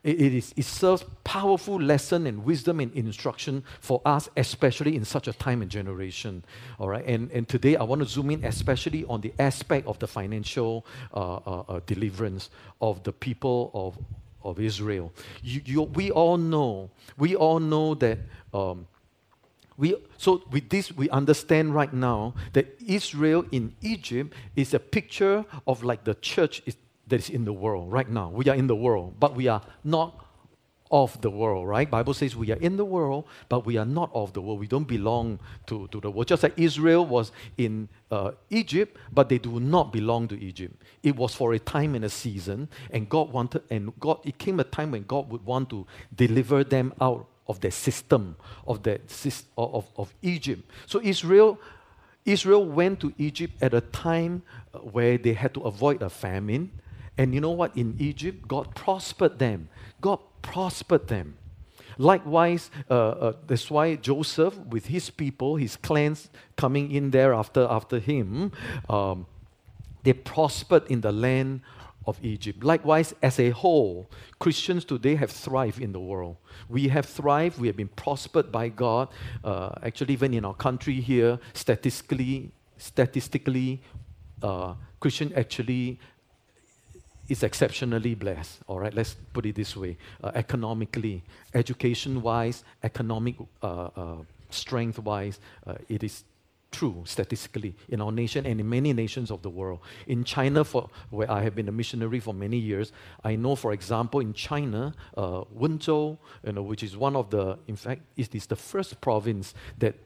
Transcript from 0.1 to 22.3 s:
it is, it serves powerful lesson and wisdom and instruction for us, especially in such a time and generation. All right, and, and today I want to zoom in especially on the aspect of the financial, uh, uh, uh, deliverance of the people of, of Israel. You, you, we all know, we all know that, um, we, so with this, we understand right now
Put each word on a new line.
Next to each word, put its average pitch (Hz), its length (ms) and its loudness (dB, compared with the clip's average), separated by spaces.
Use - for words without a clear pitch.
it 135 140 6
is, - 200 -2
it 135 100 0
serves 185 380 2
powerful 196 580 0
lesson 151 460 4
and 107 180 -6
wisdom 160 340 2
and 120 140 -2
instruction 131 680 -4
for 127 240 0
us, 143 320 2
especially 143 580 2
in 110 80 -2
such - 240 -4
a 113 60 -4
time 120 300 -2
and 90 80 -8
generation. 95 720 -8
All 95 80 -2
right, 104 160 -4
and, 117 280 -2
and 117 180 -4
today 135 260 4
I - 60 0
want 135 220 0
to 120 40 -2
zoom 135 220 -2
in 151 160 -2
especially 135 600 -2
on 113 160 -4
the 110 180 -8
aspect 135 480 0
of 107 100 -6
the 113 80 -6
financial, 110 800 -4
uh, 90 260 -4
uh, 92 300 -8
uh, 90 200 -6
deliverance 98 640 -4
of 98 240 -2
the 101 80 -4
people 123 600 -2
of, 95 240 -6
of 92 160 -8
Israel. 101 520 -4
You, 123 240 -8
you, 139 160 0
we 165 300 -2
all 170 260 6
know, 139 540 0
we 175 180 4
all 160 240 6
know 156 360 2
that, 113 240 2
um, 92 320 -4
we, 165 180 2
so 185 340 4
with 143 180 -2
this, 190 220 0
we 147 200 -2
understand 151 640 4
right 147 180 2
now 123 400 0